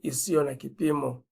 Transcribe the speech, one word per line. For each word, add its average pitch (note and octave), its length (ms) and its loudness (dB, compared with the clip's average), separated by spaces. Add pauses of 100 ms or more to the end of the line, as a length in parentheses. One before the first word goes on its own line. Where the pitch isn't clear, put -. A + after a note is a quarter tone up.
isiyo D3+ 420 2
na C#3 100 -2
kipimo. C#3 760 -2